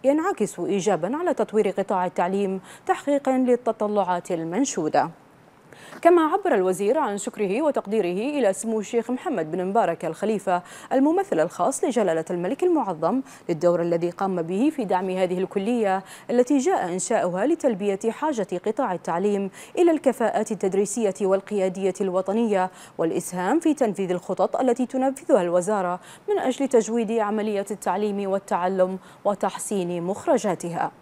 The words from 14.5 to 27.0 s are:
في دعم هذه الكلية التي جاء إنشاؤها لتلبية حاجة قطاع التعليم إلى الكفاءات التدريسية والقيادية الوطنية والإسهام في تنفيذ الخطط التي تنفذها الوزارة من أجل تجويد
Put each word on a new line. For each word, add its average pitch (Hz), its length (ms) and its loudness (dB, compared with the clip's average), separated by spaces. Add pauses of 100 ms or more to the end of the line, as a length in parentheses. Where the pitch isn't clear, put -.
في 240 100 -4
دعم 185 240 0
هذه 185 300 0
الكلية 196 640 0 (260)
التي 247 280 4
جاء 262 360 0
إنشاؤها 185 520 0
لتلبية 208 540 0 (100)
حاجة 233 380 -2 (180)
قطاع 220 280 -2
التعليم 190 560 -2 (280)
إلى 339 140 6
الكفاءات 226 600 0
التدريسية 196 680 0
والقيادية 190 800 0
الوطنية 190 680 0 (260)
والإسهام 180 640 -2
في 320 140 2
تنفيذ 190 380 -2
الخطط 180 440 -2
التي 254 300 2
تنفذها 262 560 2
الوزارة 180 580 0 (300)
من 403 100 2
أجل 262 280 -2
تجويد 226 440 2